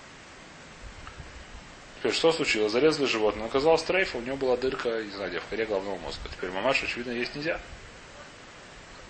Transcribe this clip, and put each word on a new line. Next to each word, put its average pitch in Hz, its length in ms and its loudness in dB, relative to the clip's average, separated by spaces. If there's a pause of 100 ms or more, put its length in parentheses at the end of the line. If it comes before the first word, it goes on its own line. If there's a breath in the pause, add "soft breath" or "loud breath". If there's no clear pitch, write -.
(2000)
Теперь, 113 140 2
что 165 200 6
случилось? 107 400 4
Зарезали 143 340 6
животное, 107 400 4
оказалось 151 360 6
трейфа, 180 360 2
у - 20 -4
него 131 160 -4
была 131 200 4
дырка, 123 460 0
не 104 80 -8
знаю 98 200 -4
где, 85 100 -4
в - 40 -6
коре 110 220 -2
головного 98 320 0
мозга. 73 320 -6
Теперь 92 200 -6
мамаш, 113 320 2
очевидно, 120 300 -4
есть 123 220 -2
нельзя. 156 260 -2 (1500)